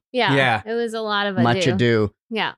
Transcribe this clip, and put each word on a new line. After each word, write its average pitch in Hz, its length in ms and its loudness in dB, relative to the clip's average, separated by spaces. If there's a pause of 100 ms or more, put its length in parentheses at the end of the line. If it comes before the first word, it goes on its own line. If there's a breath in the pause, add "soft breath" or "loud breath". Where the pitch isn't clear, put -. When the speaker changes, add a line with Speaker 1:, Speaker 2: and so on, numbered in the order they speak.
(120)
Speaker 1:
Yeah. 214 240 0
Speaker 2:
Yeah. 123 300 2
Speaker 1:
It 214 80 -6
was 233 200 -4
a 220 80 -8
lot 208 260 -2
of 190 100 -4
Speaker 2:
Much 120 300 2
Speaker 1:
ado. 127 80 2
Speaker 2:
ado. 110 380 2 (160)
Speaker 1:
Yeah. 196 280 -4